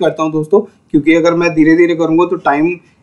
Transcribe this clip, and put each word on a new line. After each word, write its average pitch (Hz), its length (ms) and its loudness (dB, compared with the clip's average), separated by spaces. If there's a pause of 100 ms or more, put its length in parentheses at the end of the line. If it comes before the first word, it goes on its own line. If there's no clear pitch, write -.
करता 160 220 -2
हूँ 156 80 -4
दोस्तों, 156 280 0 (320)
क्योंकि 151 220 2
अगर 165 200 2
मैं 170 220 -2
धीरे 156 200 4
धीरे 170 200 2
करूँगा 160 300 0
तो 180 100 -6
टाइम 156 340 -2 (340)